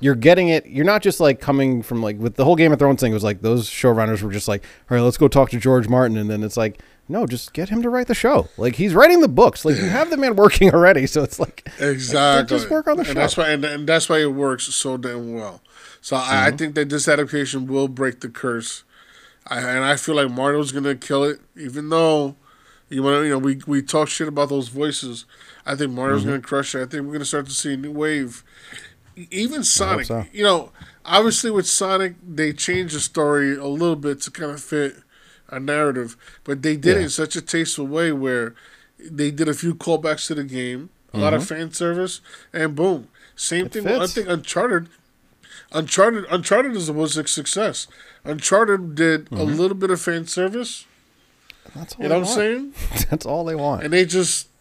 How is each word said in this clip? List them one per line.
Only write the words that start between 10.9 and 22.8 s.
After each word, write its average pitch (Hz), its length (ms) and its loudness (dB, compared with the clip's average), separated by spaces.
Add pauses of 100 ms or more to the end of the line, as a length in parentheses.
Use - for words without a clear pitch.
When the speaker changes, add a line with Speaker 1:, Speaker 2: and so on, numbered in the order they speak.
Speaker 1:
So - 160 0
it's - 160 -6
like, - 300 -8 (100)
Speaker 2:
Exactly. 139 800 2
Speaker 1:
just 117 120 -4
work 311 180 0
on 302 80 2
the 349 60 0
Speaker 2:
And - 60 -4
Speaker 1:
show. 277 60 -2
Speaker 2:
that's 147 220 0
why, 160 140 2
and, 147 140 0
and 147 220 -6
that's 160 220 4
why 160 120 4
it 147 120 2
works 135 320 -2 (100)
so 131 220 -4
damn 120 380 -8
well. 104 260 -10 (400)
So - 160 -4
I, 131 40 -2
I 131 40 -4 (240)
Speaker 1:
Mm-hmm. 143 80 0
Speaker 2:
think 151 200 -6
that 147 120 0
this 143 180 -2
adaptation 143 640 0
will 139 180 0
break 131 340 -4
the 123 80 -12
curse. 117 540 -6 (640)
I, 123 140 -6
and 127 240 -2
I 143 120 2
feel 156 200 -4
like 139 140 2
Mario's 139 420 0
gonna 139 240 -2
kill 139 280 -2
it, 143 140 -2 (180)
even 147 340 -10
though 156 440 2 (540)